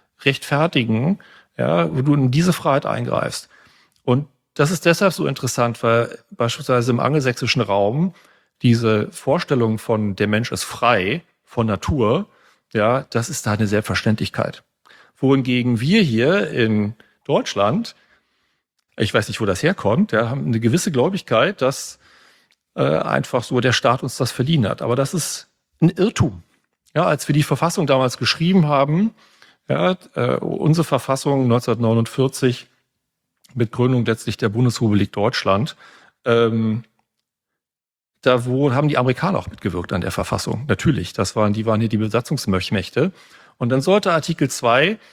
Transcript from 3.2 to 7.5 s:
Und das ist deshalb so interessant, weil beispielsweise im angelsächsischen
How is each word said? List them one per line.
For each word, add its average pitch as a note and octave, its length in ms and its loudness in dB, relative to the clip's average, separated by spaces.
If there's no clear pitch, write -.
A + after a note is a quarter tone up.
Und C3+ 240 0
das D3+ 180 2
ist - 140 -4
deshalb E3+ 260 2
so D3+ 160 -4
interessant, B2 560 -2
weil A#2 340 0
beispielsweise B2 600 0
im A#2+ 80 2
angelsächsischen C3 640 0